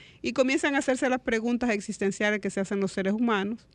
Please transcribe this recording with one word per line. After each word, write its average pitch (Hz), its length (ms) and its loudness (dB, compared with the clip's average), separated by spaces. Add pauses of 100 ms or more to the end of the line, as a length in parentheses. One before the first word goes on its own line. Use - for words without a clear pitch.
(200)
y 240 140 -4
comienzan 277 420 2
a - 20 2
hacerse 262 300 0
las 254 120 2
preguntas 240 500 0
existenciales 208 680 0
que 196 100 -4
se 196 100 -2
hacen 202 180 -2
los 196 140 -2
seres 196 220 0
humanos, 220 600 0